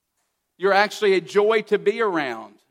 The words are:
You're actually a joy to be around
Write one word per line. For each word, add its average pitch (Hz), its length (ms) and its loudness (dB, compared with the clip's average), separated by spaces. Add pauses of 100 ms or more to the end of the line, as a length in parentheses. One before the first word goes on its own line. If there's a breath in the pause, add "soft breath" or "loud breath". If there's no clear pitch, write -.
(580)
You're 190 160 0
actually 208 400 2
a 180 80 2
joy 208 460 2
to 208 120 0
be 220 220 -2
around 135 540 -4 (160)